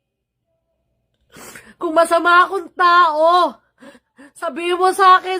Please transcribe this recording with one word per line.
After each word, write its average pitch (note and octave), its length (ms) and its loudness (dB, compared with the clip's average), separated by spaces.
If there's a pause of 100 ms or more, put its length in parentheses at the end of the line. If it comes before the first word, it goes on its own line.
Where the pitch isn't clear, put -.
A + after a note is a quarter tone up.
(1800)
Kung E4 160 -8
masama E4+ 540 2
akong F4 260 -10
tao, E4+ 800 0 (800)
sabihin E4+ 460 -8
mo F#4 100 0
sa F#4 320 2
akin F#4 180 -6